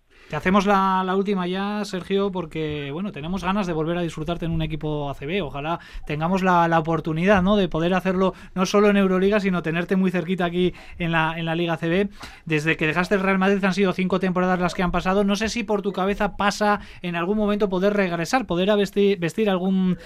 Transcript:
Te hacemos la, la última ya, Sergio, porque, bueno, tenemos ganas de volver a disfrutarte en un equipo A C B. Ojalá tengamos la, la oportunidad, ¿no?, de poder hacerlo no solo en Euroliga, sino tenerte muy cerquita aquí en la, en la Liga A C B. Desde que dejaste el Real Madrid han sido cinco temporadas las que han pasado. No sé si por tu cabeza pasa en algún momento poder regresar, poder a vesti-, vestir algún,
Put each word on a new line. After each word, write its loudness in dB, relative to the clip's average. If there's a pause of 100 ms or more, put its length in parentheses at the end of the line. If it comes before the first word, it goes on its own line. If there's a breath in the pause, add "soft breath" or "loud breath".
(300 loud breath)
Te -8
hacemos 2
la, 2
la -2
última 0
ya, -4
Sergio, -2
porque, -6
bueno, -6
tenemos -6
ganas 0
de -2
volver -2
a -2
disfrutarte -4
en -2
un -2
equipo -4
A -6
C -10
B. -2
Ojalá -6 (300 loud breath)
tengamos 0
la, 4
la 4
oportunidad, 2
¿no?, 4
de 2
poder 0
hacerlo 0 (220 loud breath)
no 2
solo 6
en 4
Euroliga, 4
sino 0
tenerte 0
muy 4
cerquita -2
aquí 0 (240 loud breath)
en -2
la, 0
en -4
la -2
Liga 0
A -4
C -2
B. 2 (360 loud breath)
Desde 0
que 0
dejaste 0
el 0
Real 2
Madrid 2
han 2
sido 2
cinco 0
temporadas 0
las -2
que -2
han 0
pasado. 0
No 2
sé -2
si -4
por 0
tu -2
cabeza -2
pasa 2 (220 loud breath)
en -6
algún 0
momento 2
poder 2
regresar, 0
poder 2
a 4
vesti-, 2
vestir 0
algún, 2